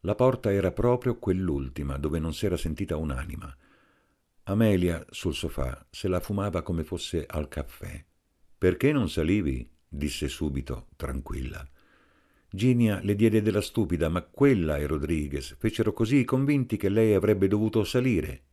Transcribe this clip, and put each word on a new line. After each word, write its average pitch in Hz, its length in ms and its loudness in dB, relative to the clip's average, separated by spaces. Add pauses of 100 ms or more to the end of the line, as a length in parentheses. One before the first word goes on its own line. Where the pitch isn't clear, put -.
La 98 120 0
porta 127 340 2
era 95 220 2
proprio 123 480 0
quell'ultima, 71 760 -2
dove 76 220 -2
non 80 140 -4
s'era 92 220 -2
sentita 80 400 -4
un'anima. 73 580 -6 (920)
Amelia, 95 680 2
sul - 240 -6
sofà, - 560 -6
se - 180 -8
la 90 140 0
fumava 98 400 -4
come 82 240 -4
fosse 82 420 -6
al 76 220 -6
caffè. - 560 -10 (520)
"Perché 92 360 2
non 123 160 0
salivi?" 78 600 0 (160)
disse 71 440 -4
subito, 69 680 -6
tranquilla. 65 720 -8 (840)
Ginia 113 540 2
le 101 120 2
diede 110 260 6
della 104 180 2
stupida, 87 480 0
ma 85 140 0
quella 92 560 2
e 73 100 -2
Rodriguez 73 720 -4
fecero 107 320 0
così 120 320 2
convinti 131 540 0
che 98 100 0
lei 107 260 4
avrebbe 98 360 4
dovuto 107 340 2
salire 98 680 0